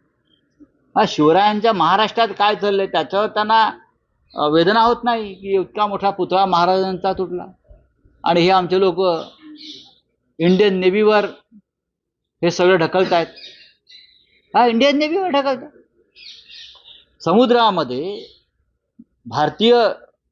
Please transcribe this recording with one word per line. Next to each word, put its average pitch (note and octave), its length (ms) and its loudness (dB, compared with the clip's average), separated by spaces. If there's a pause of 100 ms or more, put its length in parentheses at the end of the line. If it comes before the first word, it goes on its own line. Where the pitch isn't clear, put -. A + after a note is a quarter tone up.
(960)
हा, G#3+ 120 4
शिवरायांच्या G3+ 640 2
महाराष्ट्रात G3 560 0 (100)
काय G#3 160 2
चाललंय G3 320 -2
त्याच्यावर F#3+ 400 -2
त्यांना, G#3+ 440 0 (640)
अ, D3 140 -2
वेदना E3+ 320 2
होत A#3 240 2
नाही A3 300 -4
की G3 260 -4
इतका F3+ 260 -4
मोठा G3 240 -4
पुतळा F#3+ 360 -2
महाराजांचा F#3 680 0
तुटला F3+ 340 -8 (800)
आणि E3+ 160 0
हे F3 100 2
आमचे F#3 300 0
लोक F3+ 460 -2 (1120)
इंडियन F#3 420 2
नेव्हीवर G#3 440 2 (1200)
हे E3+ 80 0
सगळं F#3 260 2
ढकलतायत. E3+ 500 0 (1300)
हा, A#3 100 4
इंडियन B3+ 320 2
नेव्हीवर E4 300 -2
ढकलतायत. C#4 420 -4 (1500)
समुद्रामध्ये G3+ 1040 0 (1000)
भारतीय G3 640 0 (440)